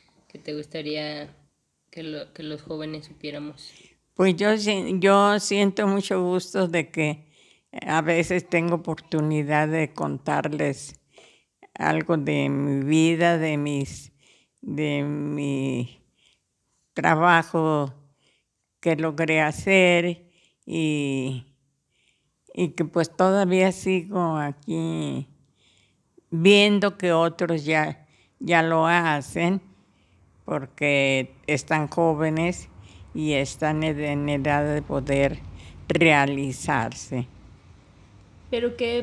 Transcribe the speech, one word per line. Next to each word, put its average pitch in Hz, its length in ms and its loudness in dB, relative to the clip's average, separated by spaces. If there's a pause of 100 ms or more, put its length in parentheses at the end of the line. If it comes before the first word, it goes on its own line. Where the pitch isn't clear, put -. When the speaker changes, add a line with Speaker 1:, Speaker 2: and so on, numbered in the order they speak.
(280)
Speaker 1:
¿Que - 100 -20
te 151 160 -10
gustaría 151 800 -8 (560)
que 160 140 -16
lo, 151 280 -12
que 156 120 -16
los 151 180 -10
jóvenes 156 440 -10
supiéramos? 147 680 -14 (420)
Speaker 2:
Pues, 185 220 2
yo 208 200 2
si-, 190 440 -2
yo 202 400 6
siento 202 480 0
mucho 190 360 0
gusto 180 440 -2
de 165 220 -2
que 151 360 -4 (600)
a 160 160 0
veces 170 460 0
tengo 170 280 0
oportunidad 151 880 -2
de 156 260 -2
contarles 147 1080 -4 (760)
algo 160 420 0
de 143 320 0
mi 139 360 -2
vida, 160 540 4
de 156 180 0
mis, 147 560 -6 (480)
de 147 420 -4
mi 143 1000 -6 (880)
trabajo 160 1000 2 (840)
que 165 160 0
logré 156 440 0
hacer 175 840 2 (400)
y, 139 800 -4 (1080)
y 180 180 -2
que, - 140 -4
pues, 160 320 -2
todavía 185 560 4
sigo 180 640 -2
aquí 151 920 -6 (1000)
viendo 202 680 6
que 175 140 2
otros 165 520 0
ya, 156 420 -2 (340)
ya 165 220 4
lo 160 240 2
hacen, 170 760 0 (840)
porque 139 920 0 (120)
están 151 420 -2
jóvenes 160 800 0 (460)
y 151 180 -2
están 151 520 -2
en, 151 160 -2
en 147 280 -4
edad 147 360 0 (100)
de 147 80 -4
poder 139 560 0 (500)
realizarse. 139 1400 0 (1200)
Speaker 1:
¿Pero 240 260 -4
qué 240 260 -2